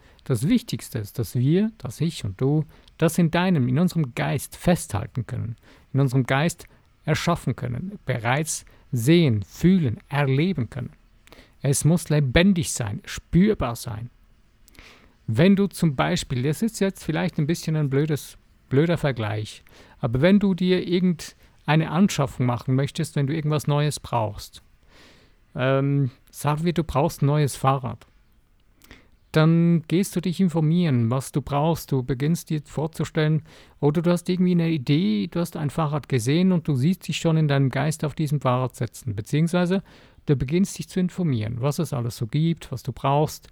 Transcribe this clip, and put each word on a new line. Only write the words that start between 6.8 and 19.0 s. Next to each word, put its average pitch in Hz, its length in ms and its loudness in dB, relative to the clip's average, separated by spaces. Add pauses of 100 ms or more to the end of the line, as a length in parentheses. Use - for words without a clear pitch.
erschaffen 156 500 -2
können, 185 500 -8
bereits 123 600 -2 (260)
sehen, 127 520 4
fühlen, 165 540 2 (100)
erleben 139 640 0
können. 120 220 -10 (680)
Es 139 220 0
muss 165 260 2
lebendig 156 640 2
sein, - 340 -6
spürbar 170 720 0
sein. 113 340 -10 (1160)
Wenn 160 300 4
du 196 120 2
zum 160 280 0
Beispiel, 151 480 -2
das 147 180 -2
ist 226 180 -4
jetzt 190 240 -2
vielleicht 170 340 -2
ein 151 100 0
bisschen 160 280 -2
ein 147 140 0
blödes, 143 480 -2 (320)
blöder 156 280 4
Vergleich, 110 640 -4 (360)